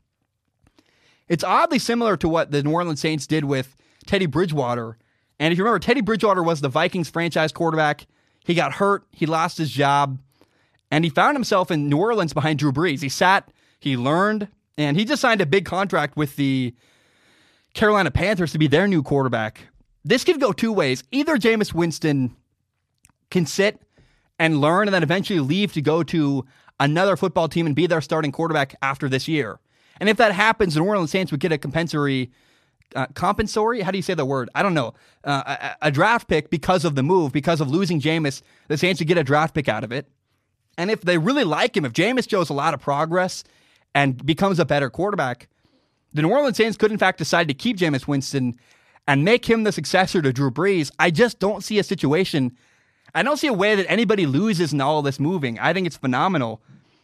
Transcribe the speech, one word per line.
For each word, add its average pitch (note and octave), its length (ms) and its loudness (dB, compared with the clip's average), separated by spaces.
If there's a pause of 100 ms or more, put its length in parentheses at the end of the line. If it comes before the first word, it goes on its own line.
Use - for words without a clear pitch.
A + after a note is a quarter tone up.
(1300)
It's B3+ 160 0
oddly C4+ 340 2
similar A#3 380 0
to E3 120 -2
what D#3+ 220 0
the C#3+ 120 0
New D3 100 0
Orleans E3 280 -2
Saints D#3 260 -4
did D#3 180 0
with C3+ 320 -4 (300)
Teddy F#3 200 0
Bridgewater. B2 720 -2 (420)
And D#3+ 140 0
if F3 60 0
you G3 60 0
remember, A3 140 2
Teddy B3+ 220 0
Bridgewater G3 420 2
was E3 180 0
the C#3+ 80 -2
Vikings E3 420 -2
franchise E3 420 -2
quarterback. D#3+ 540 0 (380)
He F3 100 0
got D3 200 0
hurt. G3+ 360 0
He - 160 -4
lost E3 320 -2
his D#3 120 -4
job. C#3 480 2 (720)
And D#3 140 2
he E3 60 0
found A#3+ 260 2
himself G3+ 340 0
in D3 180 -2
New C#3+ 100 2
Orleans G3+ 340 0
behind D3+ 260 0
Drew C#3+ 140 2
Brees. C#3 300 0
He C#3 60 -4
sat, - 420 2 (280)
he C3+ 180 -2
learned, G3 520 0 (300)
and D3 180 0
he A3 80 2
just C4+ 160 -2
signed A3+ 200 2
a D#3 60 2
big F#3 180 2
contract F3 520 -2
with D3 200 -4
the C3 380 -2 (1000)
Carolina G#3 360 2
Panthers F3 420 0
to D#3 60 -4
be D#3 80 4
their E3 220 4
new E3+ 140 2
quarterback. A#2+ 640 -2 (380)
This A3 200 2
could D#4+ 160 2
go C4+ 120 2
two A3+ 200 -2
ways. C#3+ 400 0
Either D4 240 0
Jameis A3 380 0
Winston D3 600 0 (960)
can F3+ 160 0
sit G#3 340 -2 (580)
and D#3+ 220 2
learn F3+ 280 2
and G3 60 0
then E3+ 100 2
eventually F3+ 340 -2
leave E3 360 0
to E3 60 -4
go D3+ 220 0
to C#3 420 0 (360)
another E3 360 2
football F3 300 0
team E3 200 -2
and C#3+ 100 -2
be E3 100 2
their E3 140 0
starting D#3 320 -2
quarterback D#3 500 -2
after C3+ 260 -4
this C3 200 -2
year. C3 320 -4 (400)
And G3 80 0
if G#3+ 80 2
that A3 160 4
happens, G3+ 420 2
the D3+ 60 2
New F3 60 2
Orleans G3 240 0
Saints F#3+ 200 -2
would D3 100 -4
get F3 120 -2
a D3+ 60 0
compensatory, C#3+ 760 -2 (640)
uh, C3 180 -2
compensatory? G#3+ 680 -2
How F3+ 80 -2
do F#3+ 80 -2
you F3 40 -2
say F#3+ 120 -4
the D3+ 100 -2
word? C3 300 -2
I D3 80 0
don't F#3+ 100 2
know. B2+ 220 -2 (280)
Uh, C#3 240 -2
a, - 420 -6
a - 20 4
draft G3+ 360 0
pick D3+ 220 -2
because F3 380 0
of D3+ 80 -2
the C3 80 0
move, D#3+ 300 2
because D3+ 280 0
of C#3 100 -2
losing E3 300 0
Jameis, D#3 400 -2 (280)
the D3+ 100 -2
Saints F3+ 220 0
would D#3 80 -2
get F3 100 2
a D#3+ 40 2
draft D3+ 320 0
pick D3+ 140 -2
out A2 160 -4
of A#2 80 -10
it. C3+ 160 -8 (720)
And F3+ 120 -2
if A3 120 -2
they F3 160 2
really B3 260 2
like F3+ 320 0
him, D#3+ 80 0
if A#2 80 -4
Jameis A3 360 0
shows F#3 200 0
a D3 60 -6
lot D3+ 180 -2
of C3+ 80 -6
progress D#3+ 640 -2 (500)
and C#3 300 0
becomes E3 340 0
a E3 60 2
better C#3 240 0
quarterback, D#3+ 600 -6 (640)
the D3 80 0
New E3 80 2
Orleans C4+ 260 2
Saints A3 220 0
could, G#3+ 120 4
in G#3+ 80 -2
fact, F#3 200 2
decide E3+ 300 0
to C#3 60 -4
keep A3+ 220 -2
Jameis D3+ 320 0
Winston C3 500 -2 (480)
and C#3+ 180 2
make A#3+ 240 2
him A3+ 160 2
the G3+ 80 0
successor F3+ 500 0
to C3+ 100 2
Drew C3+ 180 0
Brees. E3 480 0
I F3 120 2
just G#3+ 280 2
don't G3 240 -2
see G#3+ 160 -2
a F#3 60 2
situation, D3+ 720 0 (580)
I D#3+ 80 2
don't C#4+ 140 0
see D#4 120 0
a B3+ 40 2
way G#3 220 2
that F#3 160 0
anybody G3+ 340 2
loses D#3+ 480 0
in C#3+ 80 0
all D3+ 200 0
of C#3+ 40 -2
this C#3 160 -4
moving. C#3 380 -2
I C#3+ 160 0
think F#3 120 -2
it's D3+ 100 -8
phenomenal. C3 680 -2 (400)